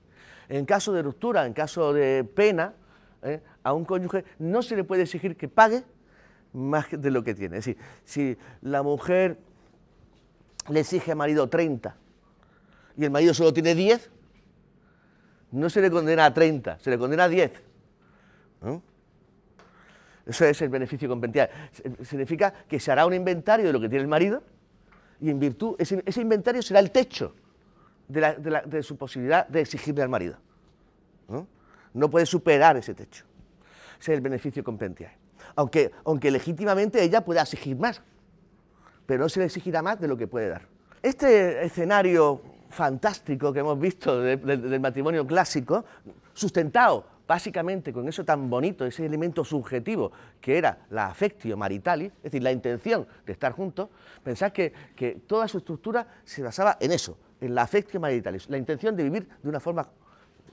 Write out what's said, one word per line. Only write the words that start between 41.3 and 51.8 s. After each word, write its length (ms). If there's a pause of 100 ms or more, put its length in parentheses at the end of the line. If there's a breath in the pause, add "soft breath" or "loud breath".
escenario 760 (300)
fantástico 800
que 80
hemos 180
visto 420
de, 180
de, 180
del 240
matrimonio 460
clásico, 580 (480 loud breath)
sustentado 800 (140)
básicamente 640
con 160
eso 160
tan 260
bonito, 340
ese 220
elemento 380
subjetivo 680 (280 loud breath)
que 180
era 320
la 160
affectio 500
maritali, 500